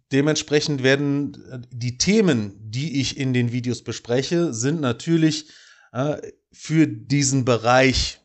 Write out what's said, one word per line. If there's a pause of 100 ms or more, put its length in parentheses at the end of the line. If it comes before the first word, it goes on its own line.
(100)
dementsprechend
werden, (160)
äh, (100)
die
Themen,
die
ich
in
den
Videos
bespreche,
sind
natürlich, (420)
äh, (340)
für
diesen
Bereich,